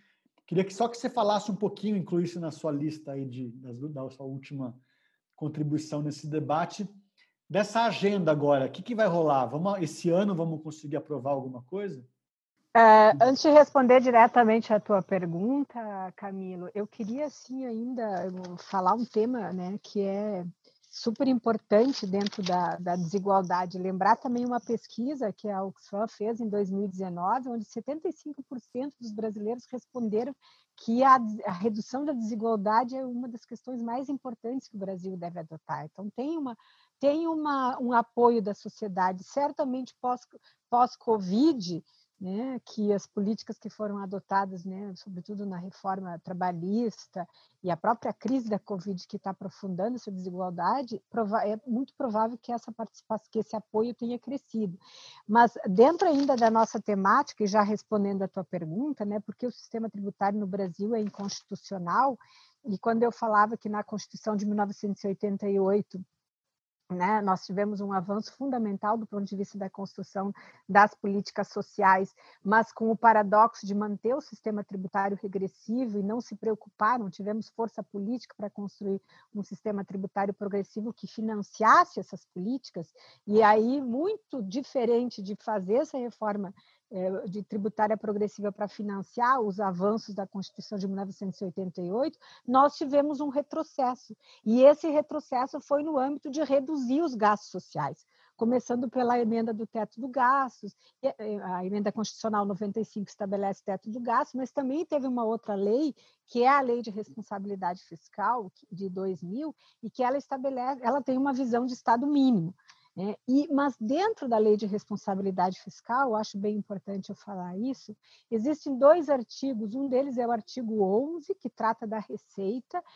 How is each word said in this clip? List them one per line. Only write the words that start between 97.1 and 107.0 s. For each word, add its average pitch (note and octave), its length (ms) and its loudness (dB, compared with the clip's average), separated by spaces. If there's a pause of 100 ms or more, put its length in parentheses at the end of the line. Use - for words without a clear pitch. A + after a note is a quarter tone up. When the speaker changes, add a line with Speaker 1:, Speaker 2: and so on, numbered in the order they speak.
Speaker 2:
gastos G#3 380 2
sociais, D#3+ 540 -8 (320)
começando A#3+ 520 0
pela A#3+ 300 0
emenda A3+ 340 0
do G#3+ 140 -6
teto A3 320 -8
do C4+ 80 -8
gastos, B3+ 640 0 (300)
e, C4 40 0
eh, G#3+ 360 -6
a F#3 220 -4
emenda G3+ 260 -2
constitucional G#3+ 540 -2
noventa G3+ 340 -4
e G#3+ 60 -2
cinco - 240 -10
estabelece G3 520 -6
teto G3 280 -8
do A3+ 100 -8
gasto, B3 380 -2
mas B3+ 140 -6
também C#4+ 340 -2
teve C#4+ 200 -2
uma B3 200 -2
outra A3 280 -4
lei, A3 400 0 (320)
que A#3+ 180 0
é B3+ 60 6
a C#4 120 6
Lei A#3+ 200 0
de A3+ 100 -8
Responsabilidade G3+ 920 -8